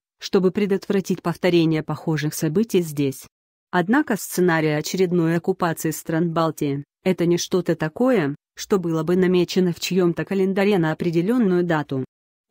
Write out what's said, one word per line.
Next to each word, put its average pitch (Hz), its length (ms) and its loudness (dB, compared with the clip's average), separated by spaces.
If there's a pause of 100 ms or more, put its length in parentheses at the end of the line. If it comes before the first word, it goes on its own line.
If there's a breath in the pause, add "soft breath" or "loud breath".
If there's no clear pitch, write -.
(200)
чтобы 185 300 0
предотвратить 196 720 -2
повторение 165 600 0
похожих 151 500 -4
событий 180 480 0
здесь. 143 460 -4 (460)
Однако 202 440 0
сценарий 160 540 0
очередной 170 640 0
оккупации 165 540 -2
стран 165 400 -2
Балтии — 151 520 -2 (220)
это 180 200 0
не 175 120 2
что-то 175 400 -2
такое, 160 580 0 (180)
что - 260 -2
было 165 240 -2
бы 175 120 2
намечено 180 560 2
в - 80 -8
чьем-то 175 460 0
календаре 196 520 0
на 160 140 2
определенную 175 720 0
дату. 151 400 -2 (480)